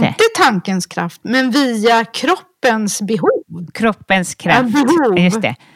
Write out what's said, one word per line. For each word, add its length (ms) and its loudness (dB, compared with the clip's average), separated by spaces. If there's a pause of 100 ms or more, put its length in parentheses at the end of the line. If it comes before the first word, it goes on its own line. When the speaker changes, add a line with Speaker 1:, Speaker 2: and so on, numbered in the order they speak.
Speaker 1:
Inte 160 -2 (140)
tankens 480 0
kraft, 380 -8
men 280 -2
via 540 2
kroppens 960 -2
behov. 720 -2
Speaker 2:
Kroppens 680 -2
Speaker 1:
Ja, 40 -20
Speaker 2:
kraft. 300 2
Speaker 1:
behov. 460 2
Speaker 2:
Just 220 2
det. 140 -4 (200)